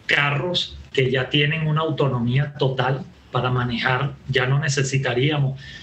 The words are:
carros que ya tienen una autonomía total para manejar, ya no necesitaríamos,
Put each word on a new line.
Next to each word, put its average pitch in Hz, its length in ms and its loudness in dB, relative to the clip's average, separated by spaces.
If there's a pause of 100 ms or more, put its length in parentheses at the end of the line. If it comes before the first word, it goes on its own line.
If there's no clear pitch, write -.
carros 156 720 0 (140)
que 127 200 2
ya 131 180 0
tienen 151 380 2
una 151 140 2
autonomía 139 760 0
total 131 460 0 (280)
para 123 180 0
manejar, 127 640 0 (160)
ya 131 160 -4
no 139 140 2
necesitaríamos, 139 1000 0 (240)